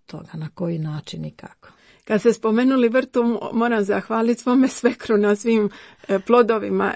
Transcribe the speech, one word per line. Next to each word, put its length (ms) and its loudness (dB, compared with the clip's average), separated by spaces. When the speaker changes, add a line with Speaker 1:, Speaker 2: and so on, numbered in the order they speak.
Speaker 1:
toga, 280 -16
na 140 -10
koji 300 -6
način 460 -10
i 60 -10
kako? 380 -20
Speaker 2:
Kad 160 0
ste 120 4
spomenuli 560 2
vrtu, 340 0
mo-, 300 -2
moram 320 0
zahvaliti 580 -2
svome 260 2
svekru 480 -2
na 200 2
svim, 340 0
e, 100 0
plodovima. 760 2